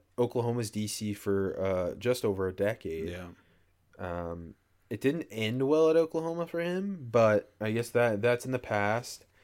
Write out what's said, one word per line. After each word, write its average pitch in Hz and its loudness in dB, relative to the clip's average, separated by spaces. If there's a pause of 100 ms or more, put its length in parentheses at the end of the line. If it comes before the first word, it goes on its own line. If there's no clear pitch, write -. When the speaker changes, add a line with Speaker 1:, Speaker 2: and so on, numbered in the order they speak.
(180)
Speaker 1:
Oklahoma's 120 0
D 107 -4
C 104 -4
for, 98 0
uh, 92 0
just 120 0
over 95 0
a 92 -4
decade. 87 -4
Speaker 2:
Yeah. 90 -10 (720)
Speaker 1:
Um, 85 -8 (360)
it 107 -6
didn't 151 0
end 113 -2
well 160 4
at 160 4
Oklahoma 165 0
for 170 -6
him, 180 -4
but 110 6
I 110 -2
guess 117 -2
that, 117 2
that's 120 2
in 127 -6
the 123 -2
past. 107 -2 (180)